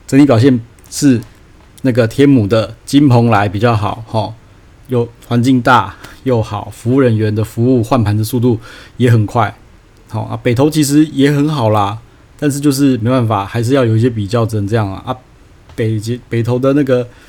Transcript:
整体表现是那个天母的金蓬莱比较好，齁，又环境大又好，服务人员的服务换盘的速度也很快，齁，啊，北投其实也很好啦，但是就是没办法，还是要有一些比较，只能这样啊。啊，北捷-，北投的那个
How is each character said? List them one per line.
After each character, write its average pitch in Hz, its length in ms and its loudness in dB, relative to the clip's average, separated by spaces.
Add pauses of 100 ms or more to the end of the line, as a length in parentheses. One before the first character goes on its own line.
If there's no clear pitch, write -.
整 135 140 2
体 147 60 8
表 123 120 4
现 123 220 4 (300)
是 127 320 0 (640)
那 131 80 0
个 113 140 2
天 139 220 2
母 127 180 4
的 110 300 -2 (100)
金 147 220 2
蓬 120 200 4
莱 104 200 2
比 98 120 -6
较 113 160 2
好， 104 360 -4
齁， 110 220 -4 (560)
又 120 180 -2 (200)
环 120 140 0
境 127 200 2
大 113 340 0 (280)
又 123 180 0
好， 104 340 -8
服 120 180 -4
务 139 60 2
人 120 160 2
员 107 180 0
的 107 100 -2
服 120 320 0
务 117 80 0
换 120 200 0
盘 104 120 0
的 110 80 -2
速 117 160 -4
度 117 200 0 (380)
也 120 120 2
很 113 160 2
快， 104 300 -2 (560)
齁， 110 140 -8
啊， 113 180 -10
北 123 100 0
投 143 160 2
其 151 140 0
实 147 240 2
也 139 240 0
很 143 160 0
好 135 220 -2
啦， 104 280 -2 (420)
但 147 120 0
是 139 80 -6
就 143 120 2
是 131 260 0
没 113 120 -2
办 127 180 0
法， 101 180 -2
还 117 180 -6
是 123 100 0
要 131 120 2
有 113 100 2
一 110 60 2
些 127 80 2
比 110 180 -4
较， 113 180 0
只 113 120 -6
能 101 100 -4
这 110 80 -4
样 104 160 -2
啊。 92 140 -12
啊， 131 100 -6 (600)
北 110 240 -4
捷-， 117 200 -8 (100)
北 117 140 -2
投 123 160 -2
的 135 140 0
那 147 100 2
个 123 240 0 (220)